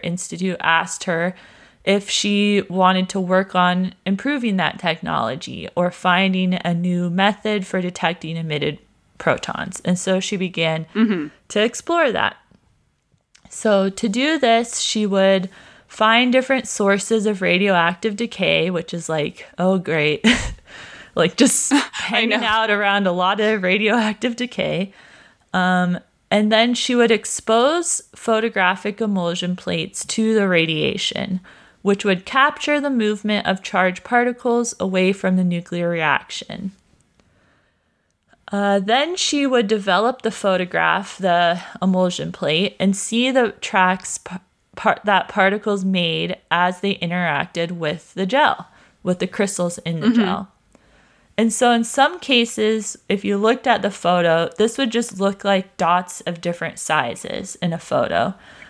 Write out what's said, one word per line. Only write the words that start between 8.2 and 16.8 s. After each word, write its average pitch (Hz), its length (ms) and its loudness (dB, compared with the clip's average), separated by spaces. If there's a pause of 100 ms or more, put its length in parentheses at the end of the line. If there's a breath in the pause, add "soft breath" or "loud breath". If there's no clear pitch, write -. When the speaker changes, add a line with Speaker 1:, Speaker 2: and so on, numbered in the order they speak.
Speaker 1:
emitted 151 420 -4 (400)
protons. - 640 -2
And 180 140 2
so 185 220 0
she 196 160 -4
began 165 580 -2
Speaker 2:
Mm-hmm. 202 340 2 (200)
Speaker 1:
to 208 140 0
explore 294 500 0
that. - 240 -2 (1120)
So 196 380 2
to 208 200 -4
do 277 300 0
this, 233 420 2
she 214 260 -2
would 190 420 2 (380 loud breath)
find 226 460 2
different 262 360 0
sources 202 560 0